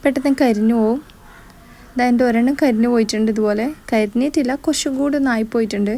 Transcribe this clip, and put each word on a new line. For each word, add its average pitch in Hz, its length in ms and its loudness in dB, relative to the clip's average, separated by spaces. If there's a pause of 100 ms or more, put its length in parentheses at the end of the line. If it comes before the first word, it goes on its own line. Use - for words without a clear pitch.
പെട്ടെന്ന് 277 300 0 (100)
കരിഞ്ഞു 226 380 2
പോവും. 233 200 0 (960)
ദാ 247 140 2
എൻ്റെ 240 160 4
ഒരെണ്ണം 240 340 2
കരിഞ്ഞു 240 320 2
പോയിട്ടുണ്ട് 220 400 0
ഇതുപോലെ. 214 340 -2 (240)
കരിഞ്ഞിട്ടില്ല, 247 600 0 (120)
കുറച്ചും 285 360 -2
കൂടി 285 180 0
ഒന്ന് 262 160 0
ആയിപ്പോയിട്ടുണ്ട്. 220 600 -2